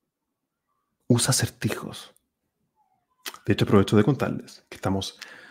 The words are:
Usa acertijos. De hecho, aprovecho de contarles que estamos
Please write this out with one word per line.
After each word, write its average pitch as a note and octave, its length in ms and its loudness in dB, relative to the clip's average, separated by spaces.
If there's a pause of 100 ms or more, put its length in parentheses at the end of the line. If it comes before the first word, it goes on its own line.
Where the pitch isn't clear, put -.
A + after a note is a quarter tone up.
(1080)
Usa A#2+ 240 2
acertijos. - 840 -4 (1300)
De G#2 60 2
hecho, - 140 0
aprovecho G#2 300 4
de G#2+ 60 8
contarles - 680 -4
que - 80 -18
estamos F#2+ 440 -6 (300)